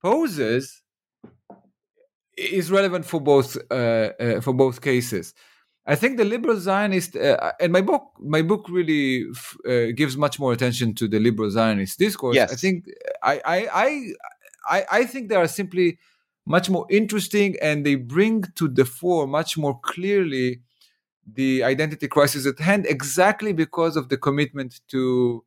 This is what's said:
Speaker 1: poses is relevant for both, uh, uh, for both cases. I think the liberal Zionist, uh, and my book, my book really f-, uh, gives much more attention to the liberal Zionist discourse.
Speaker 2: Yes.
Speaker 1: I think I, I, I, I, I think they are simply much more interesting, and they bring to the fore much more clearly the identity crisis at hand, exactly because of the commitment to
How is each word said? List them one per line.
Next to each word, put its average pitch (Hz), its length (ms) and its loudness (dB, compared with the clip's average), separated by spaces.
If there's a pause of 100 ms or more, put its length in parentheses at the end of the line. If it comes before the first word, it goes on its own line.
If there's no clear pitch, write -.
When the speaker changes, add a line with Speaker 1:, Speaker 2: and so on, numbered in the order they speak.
Speaker 1:
poses 156 560 0 (1700)
is 170 340 -4
relevant 190 340 2
for 170 140 -4
both, 139 380 4 (140)
uh, - 40 -2
uh, 113 680 0
for 131 120 -2
both 127 280 2
cases. 120 520 -2 (520)
I 147 100 2
think 247 220 0
the 226 80 2
liberal 233 340 0
Zionist, 190 560 -2
uh, - 440 0
and 170 120 2
my 185 100 6
book, 269 380 0
my 156 220 0
book 202 280 0
really 151 640 0
f-, - 260 -16 (100)
uh, 120 180 2 (100)
gives 135 220 0
much 147 220 0
more 135 140 0
attention 123 420 0
to 113 120 -2
the 104 120 2
liberal 107 300 2
Zionist 104 480 0
discourse. 170 380 0
Speaker 2:
Yes. 117 160 4
Speaker 1:
I 127 40 -6
think 180 300 -2 (380)
I, 139 120 2 (100)
I, 185 280 -2
I, 202 140 2 (840)
I, 185 160 2 (140)
I 254 60 2
think 247 240 -10
they 214 60 0
are 175 120 4
simply 175 500 0 (480)
much 180 240 0
more 180 200 0
interesting, 208 720 0
and 147 240 0
they 143 100 4
bring 185 480 0 (120)
to 160 120 -2
the 131 180 2
fore 170 420 -2
much 156 300 -4
more 143 240 -2
clearly 147 800 -2 (640)
the 131 380 0
identity 147 440 -2
crisis 143 380 2
at 139 140 -2
hand, 190 280 0
exactly 180 640 0
because 160 460 0
of 135 120 -4
the 131 80 0
commitment 139 640 -4 (100)
to 123 580 0